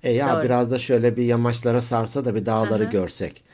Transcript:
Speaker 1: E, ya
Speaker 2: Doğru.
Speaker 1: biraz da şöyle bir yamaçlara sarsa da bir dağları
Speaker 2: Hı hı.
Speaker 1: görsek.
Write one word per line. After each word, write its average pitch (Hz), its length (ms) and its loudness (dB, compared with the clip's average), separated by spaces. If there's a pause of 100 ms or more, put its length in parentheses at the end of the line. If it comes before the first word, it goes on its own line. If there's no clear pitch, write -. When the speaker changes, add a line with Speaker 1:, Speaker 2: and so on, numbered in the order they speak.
Speaker 1:
E, 123 100 0
ya 135 240 2
Speaker 2:
Doğru. 160 80 0
Speaker 1:
biraz 123 260 2
da 127 80 0
şöyle 120 380 2
bir 123 80 0
yamaçlara 120 560 2
sarsa 120 440 -2
da 117 100 -2
bir 101 120 -4
dağları 110 380 0
Speaker 2:
Hı - 40 0
hı. - 40 -8
Speaker 1:
görsek. 92 600 -4